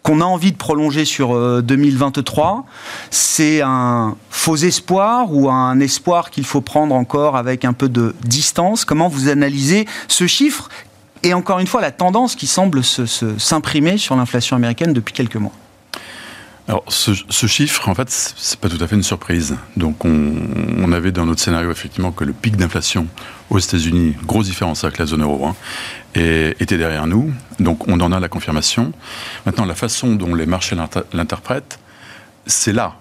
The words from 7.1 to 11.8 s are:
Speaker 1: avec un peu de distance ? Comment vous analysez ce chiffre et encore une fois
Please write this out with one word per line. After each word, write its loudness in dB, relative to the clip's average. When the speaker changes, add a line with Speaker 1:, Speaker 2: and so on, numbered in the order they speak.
Speaker 1:
avec 0
un 2
peu 2
de 2
distance ? 0
Comment 2
vous 0
analysez 2
ce 2
chiffre 0
et 2
encore 0
une 0
fois 0